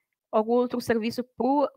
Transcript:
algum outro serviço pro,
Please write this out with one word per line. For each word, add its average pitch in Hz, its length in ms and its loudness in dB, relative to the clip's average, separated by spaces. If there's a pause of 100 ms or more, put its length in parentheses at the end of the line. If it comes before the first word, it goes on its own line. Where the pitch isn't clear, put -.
(320)
algum 220 200 0
outro 247 280 0
serviço 233 440 -2 (120)
pro, 269 400 2